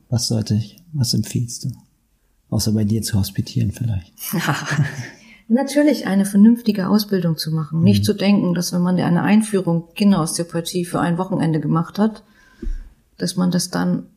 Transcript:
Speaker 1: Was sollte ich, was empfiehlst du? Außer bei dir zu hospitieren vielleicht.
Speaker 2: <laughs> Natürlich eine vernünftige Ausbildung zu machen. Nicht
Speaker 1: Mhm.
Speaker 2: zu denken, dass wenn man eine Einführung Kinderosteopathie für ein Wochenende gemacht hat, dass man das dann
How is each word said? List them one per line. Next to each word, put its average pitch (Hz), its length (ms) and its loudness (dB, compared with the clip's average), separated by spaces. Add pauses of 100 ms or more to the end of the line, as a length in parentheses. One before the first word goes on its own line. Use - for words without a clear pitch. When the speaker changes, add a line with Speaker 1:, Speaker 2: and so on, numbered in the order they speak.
Speaker 1:
Was - 180 0
sollte 110 280 0
ich, - 220 -4 (160)
was 135 200 0
empfiehlst 120 520 -4
du? 120 60 -6 (800)
Außer 110 220 0
bei 110 100 2
dir 107 180 0
zu 107 160 -4
hospitieren 101 540 -2
vielleicht. 107 420 -6 (200)
Speaker 2:
<laughs> - 1120 -6
Natürlich 277 580 2
eine 196 200 2
vernünftige 208 600 4
Ausbildung 185 500 0
zu - 140 -6
machen. 160 300 -4
Nicht 202 200 6
Speaker 1:
Mhm. 202 40 2
Speaker 2:
zu 208 80 2
denken, 196 400 2
dass 170 180 -2
wenn 180 100 0
man 180 180 2
eine 170 240 2
Einführung 185 720 2
Kinderosteopathie 170 920 0
für 175 140 -4
ein 170 180 0
Wochenende 165 420 0
gemacht 160 380 -2
hat, 214 260 -2 (960)
dass - 180 -6
man 180 160 0
das 175 180 -2
dann 180 360 -2 (120)